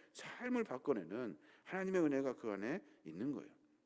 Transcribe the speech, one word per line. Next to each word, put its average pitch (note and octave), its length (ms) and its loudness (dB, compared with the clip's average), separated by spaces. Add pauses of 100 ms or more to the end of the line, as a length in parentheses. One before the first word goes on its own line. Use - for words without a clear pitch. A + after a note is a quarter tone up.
(120)
삶을 B3 520 -2
바꿔내는 A2+ 720 0 (280)
하나님의 F#3+ 380 2
은혜가 C#3 320 4
그 A#2 160 -4
안에 G#2+ 300 0 (240)
있는 F#2+ 280 -4
거예요. G2+ 160 -6 (380)